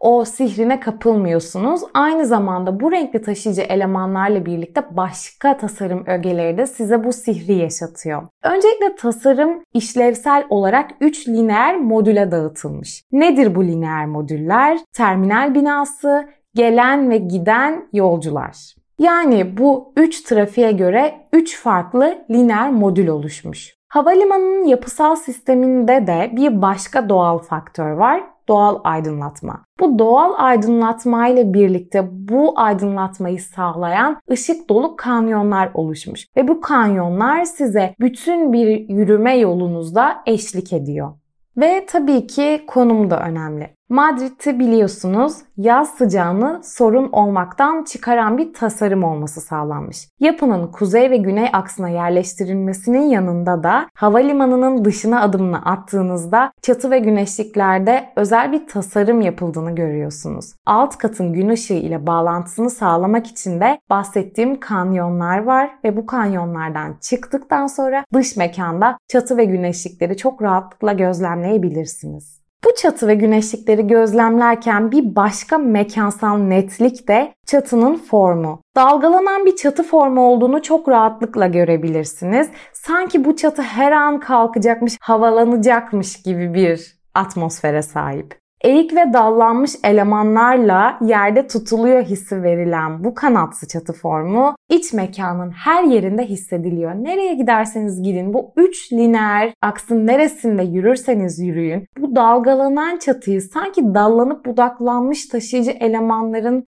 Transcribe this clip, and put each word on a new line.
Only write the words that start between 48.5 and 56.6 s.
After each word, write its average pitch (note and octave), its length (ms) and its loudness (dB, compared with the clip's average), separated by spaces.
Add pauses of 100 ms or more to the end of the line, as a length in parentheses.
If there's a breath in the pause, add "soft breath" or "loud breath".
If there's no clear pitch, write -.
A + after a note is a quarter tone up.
tasarım G3+ 500 -2
olması D3+ 360 -6
sağlanmış. D3+ 680 -10 (120)
Yapının C4+ 460 0
kuzey G#3+ 440 2
ve B3+ 60 4
güney G3+ 360 0
aksına F#3+ 360 -4
yerleştirilmesinin F#3+ 1120 -2
yanında F3+ 600 0
da A3+ 320 0
havalimanının B3+ 920 2
dışına G#3+ 380 0
adımını F#3 420 -2
attığınızda F#3+ 880 -2 (100)